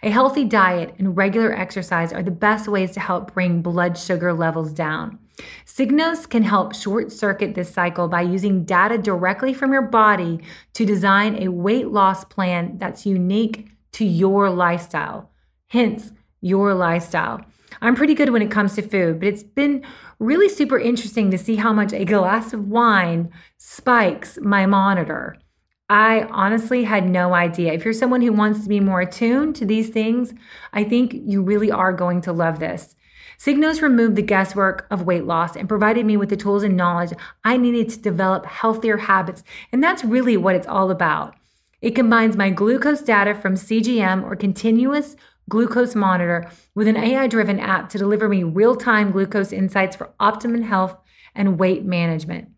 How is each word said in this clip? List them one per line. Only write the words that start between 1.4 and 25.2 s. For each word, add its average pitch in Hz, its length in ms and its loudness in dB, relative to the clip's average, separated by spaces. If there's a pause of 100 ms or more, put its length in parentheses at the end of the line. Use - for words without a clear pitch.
exercise 175 640 -4
are 180 100 -6
the 180 80 -4
best 214 360 0
ways 190 240 -2
to 196 80 -12
help 180 340 -6
bring 175 280 0
blood 175 360 -2
sugar 175 360 -2
levels 160 380 -2
down. 156 460 -6 (480)
Signos 311 640 0
can 226 160 2
help 196 320 0
short - 360 -4
circuit 202 440 -2
this 180 180 -6
cycle 175 340 -2
by 175 140 0
using 185 420 0
data 196 340 2
directly 196 580 -2
from 269 160 0
your 269 100 2
body 202 580 2 (340)
to 226 120 0
design 202 560 2
a 190 60 -2
weight 185 400 -2
loss 190 380 2
plan 180 520 -4
that's - 300 -8
unique 196 640 -2 (220)
to 226 120 -2
your 190 460 2
lifestyle, 175 800 -4 (360)
hence 220 440 0 (300)
your 196 340 2
lifestyle. 170 680 -2 (380)
I'm 240 140 2
pretty 294 180 2
good 277 160 2
when 233 140 2
it 208 80 -2
comes 202 240 0
to 208 80 -4
food, 170 360 0
but 190 100 0
it's 208 120 -6
been 285 420 -2 (360)
really 311 300 4
super 269 280 0
interesting 226 540 0
to 185 80 0
see 220 160 -2
how 220 180 2
much 208 200 2
a 196 120 -2
glass 202 480 0
of 208 140 -6
wine 185 640 2 (260)
spikes - 840 0
my 202 260 2
monitor. 190 720 0 (520)